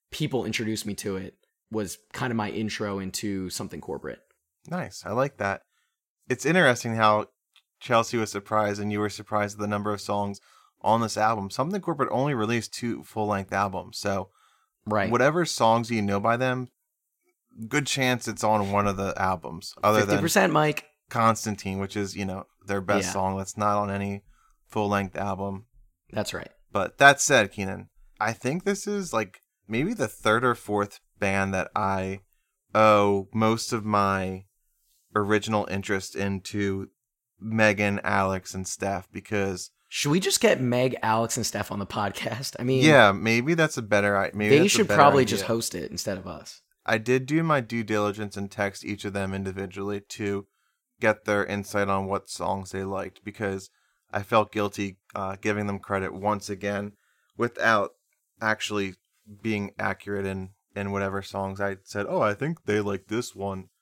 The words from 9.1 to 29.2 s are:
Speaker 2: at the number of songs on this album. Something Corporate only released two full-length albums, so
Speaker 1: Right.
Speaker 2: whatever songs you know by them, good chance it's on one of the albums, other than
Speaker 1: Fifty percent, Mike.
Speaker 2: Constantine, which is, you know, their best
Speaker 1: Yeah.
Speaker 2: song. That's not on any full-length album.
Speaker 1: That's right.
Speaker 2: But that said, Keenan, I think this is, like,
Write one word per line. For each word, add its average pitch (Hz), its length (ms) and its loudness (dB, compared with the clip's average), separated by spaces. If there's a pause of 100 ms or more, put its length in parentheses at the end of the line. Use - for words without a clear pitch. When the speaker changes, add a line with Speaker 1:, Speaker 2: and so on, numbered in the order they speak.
Speaker 2:
at 104 40 -6
the 104 60 -2
number 104 260 -2
of 101 80 -8
songs 101 380 -4 (420)
on 113 200 4
this 107 160 -2
album. 107 320 0
Something 180 320 -4
Corporate 147 300 -2
only 135 220 0
released 113 400 -2
two 104 300 -6
full-length 104 500 -4
albums, 92 440 -4
so 98 320 -4 (560)
Speaker 1:
Right. 104 260 0
Speaker 2:
whatever 147 340 4
songs 117 460 2
you 113 100 0
know 101 180 0
by 113 180 2
them, 127 300 -2 (1000)
good 143 200 -2
chance 127 400 0
it's 104 160 -6
on 104 280 2
one 101 160 2
of 95 100 -2
the 98 200 -2
albums, 92 560 -4 (100)
other 107 160 6
than 101 100 2
Speaker 1:
Fifty - 120 2
percent, 170 320 4
Mike. 151 320 0 (240)
Speaker 2:
Constantine, 107 680 0
which 98 160 -6
is, 101 200 -4
you 104 100 -6
know, 92 200 -8 (200)
their 98 160 -2
best 95 260 0
Speaker 1:
Yeah. 92 60 -4
Speaker 2:
song. 95 240 0
That's 98 200 -8
not 104 200 2
on 101 140 0
any 101 320 -6 (440)
full-length 101 480 -2
album. 98 520 -6 (440)
Speaker 1:
That's - 220 -6
right. - 160 -10 (220)
Speaker 2:
But - 260 -2
that 139 240 8
said, 113 300 4
Keenan, 95 380 -8 (300)
I 110 140 -2
think 151 300 -4
this 202 240 -4
is, 202 260 -6
like, 110 280 -4 (260)